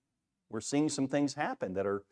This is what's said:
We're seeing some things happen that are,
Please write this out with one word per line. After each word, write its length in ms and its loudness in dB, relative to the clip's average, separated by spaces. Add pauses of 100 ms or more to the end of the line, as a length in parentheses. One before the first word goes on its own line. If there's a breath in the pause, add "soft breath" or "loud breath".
(500)
We're 120 -6
seeing 260 2
some 220 0
things 240 2
happen 400 -4
that 120 2
are, 260 0